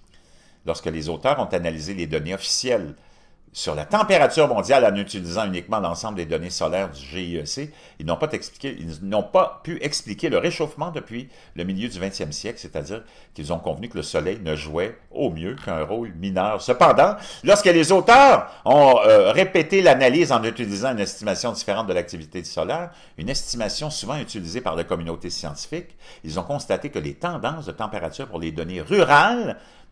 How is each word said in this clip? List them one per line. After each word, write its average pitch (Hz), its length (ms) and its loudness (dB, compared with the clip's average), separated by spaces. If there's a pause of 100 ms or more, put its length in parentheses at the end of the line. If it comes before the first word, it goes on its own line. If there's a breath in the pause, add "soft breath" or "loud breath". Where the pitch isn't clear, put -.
(640 soft breath)
Lorsque 82 220 -6
les 80 200 -6
auteurs 127 320 -2
ont 101 140 -4
analysé 85 400 -6
les 85 140 -6
données 78 260 -4
officielles 98 640 -4 (580 soft breath)
sur - 220 -8
la 73 80 -6
température 165 640 4
mondiale 120 380 4
en 98 100 4
utilisant 98 500 -6
uniquement 95 360 -4
l'ensemble 92 340 -6
des 85 100 -6
données 80 240 -4
solaires 90 400 -2
du 71 120 -18
G 85 240 -10
I 85 140 -6
E 76 40 -8
C, 147 300 -10 (260 loud breath)
ils 151 60 -10
n'ont 165 100 -2
pas 156 160 -4
expliqué, - 480 -10
ils 80 260 -12
n'ont 101 180 -2
pas - 380 0
pu 165 200 -12
expliquer 135 480 -6
le 110 80 0
réchauffement 156 520 -4
depuis 139 380 -12 (300 soft breath)
le 85 80 -8
milieu 95 240 -6
du 95 100 -12
vingtième 90 320 -8
siècle, 104 280 -10
c'est-à-dire 85 440 -10 (300 soft breath)
qu'ils 78 180 -10
ont 82 80 -4
convenu 85 300 -8
que - 80 -10
le 78 60 -6
soleil 90 360 -4
ne 80 160 -6
jouait 78 420 -6 (140)
au 123 200 -4
mieux 85 240 -8
qu'un 85 280 -6
rôle 104 300 -8
mineur. 95 480 -4
Cependant, 151 560 4 (260 loud breath)
lorsque 196 220 6
les 165 260 6
auteurs 233 580 8 (140 loud breath)
ont, 135 320 8 (100)
euh, 107 280 10
répété 185 480 2
l'analyse 139 500 6
en 117 140 4
utilisant 113 480 -4
une 104 80 -2
estimation 104 500 -4
différente 104 360 -4
de 92 60 -2
l'activité 85 520 -6
solaire, 147 460 -6 (260 loud breath)
une 87 100 -10
estimation 120 640 -6
souvent 135 280 -8
utilisée 101 440 -10
par 82 160 -4
la 85 80 -4
communauté 85 440 -6
scientifique, 85 680 -12 (260 loud breath)
ils 80 160 -8
ont 90 40 -8
constaté - 460 -6
que 104 100 -8
les 71 160 -8
tendances 151 500 -8
de 85 80 -10
température 104 560 -10
pour 87 100 -10
les 82 140 -6
données 82 260 -8
rurales, 170 800 2 (340 loud breath)